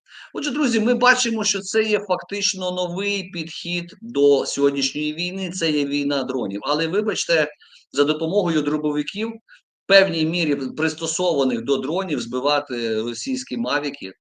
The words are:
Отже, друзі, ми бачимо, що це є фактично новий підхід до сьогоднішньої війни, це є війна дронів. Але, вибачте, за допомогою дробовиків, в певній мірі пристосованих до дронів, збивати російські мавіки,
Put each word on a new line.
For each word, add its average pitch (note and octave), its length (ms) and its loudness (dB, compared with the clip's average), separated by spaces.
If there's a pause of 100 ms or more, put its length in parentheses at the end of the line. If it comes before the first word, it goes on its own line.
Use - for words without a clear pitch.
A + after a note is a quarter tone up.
(340)
Отже, C#4+ 160 -4
друзі, A#3 300 2
ми A#3 140 4
бачимо, A3+ 500 2
що G3 160 0
це G#3+ 220 0
є G#3+ 180 2
фактично F#3 720 -2
новий F3+ 600 -2
підхід E3+ 680 -8
до C#3 460 4
сьогоднішньої C#3+ 680 0
війни, F3+ 360 -6
це E3 200 -2
є D3 160 2
війна C#3+ 380 0
дронів. A2 380 -4
Але, D3+ 240 0
вибачте, E3+ 600 0 (440)
за C#3+ 120 4
допомогою D#3+ 580 0
дробовиків, D3 680 -2
в A3+ 120 -10 (460)
певній F3 400 6
мірі E3 300 0
пристосованих C#3 1080 0
до C3+ 120 2
дронів, D3+ 440 -2
збивати A#2+ 840 0
російські B2 540 -4
мавіки, B2+ 640 -4